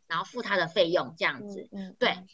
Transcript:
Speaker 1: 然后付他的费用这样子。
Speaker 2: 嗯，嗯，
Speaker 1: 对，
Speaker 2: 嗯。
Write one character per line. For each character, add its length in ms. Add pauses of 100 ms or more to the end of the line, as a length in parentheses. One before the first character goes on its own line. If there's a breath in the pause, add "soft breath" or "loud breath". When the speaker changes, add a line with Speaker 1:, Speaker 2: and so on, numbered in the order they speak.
Speaker 1:
然 120
后 60
付 180
他 140
的 100
费 220
用 280
这 80
样 220
子。 240
Speaker 2:
嗯， 160
嗯， 100
Speaker 1:
对， 120
Speaker 2:
嗯。 240